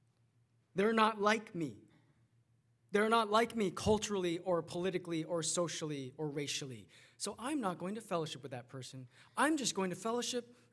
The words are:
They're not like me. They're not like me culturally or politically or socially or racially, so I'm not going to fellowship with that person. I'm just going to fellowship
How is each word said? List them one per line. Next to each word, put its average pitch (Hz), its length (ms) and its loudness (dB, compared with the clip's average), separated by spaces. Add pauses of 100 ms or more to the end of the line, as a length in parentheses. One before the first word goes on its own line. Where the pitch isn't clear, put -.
(760)
They're 208 180 4
not 220 260 4
like 214 340 2
me. 147 300 -4 (1080)
They're 214 180 4
not 226 200 4
like 226 260 4
me 208 140 2
culturally 196 720 0
or 170 240 0
politically 170 600 -2
or 170 200 -2
socially 151 720 -2
or 156 120 -2
racially, 139 580 -6 (300)
so 202 200 -6
I'm 269 240 -2
not 180 160 0
going 185 180 -6
to 226 60 -8
fellowship 160 400 -4
with 131 100 -12
that 120 160 -10
person. 131 400 -12 (300)
I'm 294 200 4
just 247 180 -2
going 190 160 0
to 190 40 -6
fellowship 233 600 -4 (180)